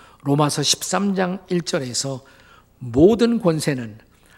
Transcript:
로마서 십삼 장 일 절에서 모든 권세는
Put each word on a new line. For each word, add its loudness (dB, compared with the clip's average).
로마서 0
십삼 -2
장 -2
일 -2
절에서 -6
모든 4
권세는 -2